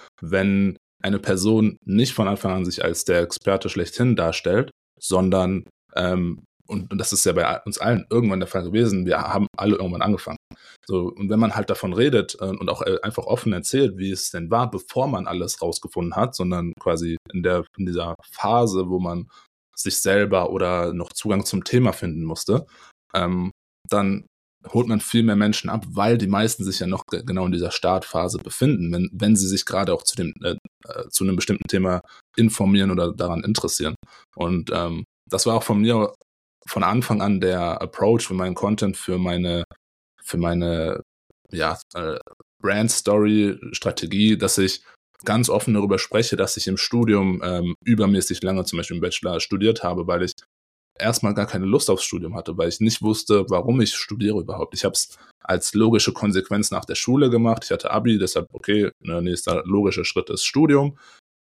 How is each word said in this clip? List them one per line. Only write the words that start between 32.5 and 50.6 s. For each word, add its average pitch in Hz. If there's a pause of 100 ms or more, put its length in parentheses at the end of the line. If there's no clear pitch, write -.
oder 87
daran 85
interessieren. 85 (400)
Und, 85
ähm, 85 (240)
das 95
war 113
auch 113
von 104
mir 110 (520)
von 98
Anfang 107
an 101
der 90
Approach 110
für -
meinen 92
Content, 104
für 92
meine, 87 (580)
für -
meine, 85 (480)
ja, 80 (160)
äh, 80 (440)
Brand-Story-Strategie, 104
dass 95
ich 95 (420)
ganz 117
offen 107
darüber 101
spreche, -
dass 95
ich -
im 95
Studium, 101
ähm, 87 (100)
übermäßig 101
lange 92
zum 85
Beispiel 87
im 85
Bachelor 90
studiert 107
habe, 87
weil 87
ich 90 (640)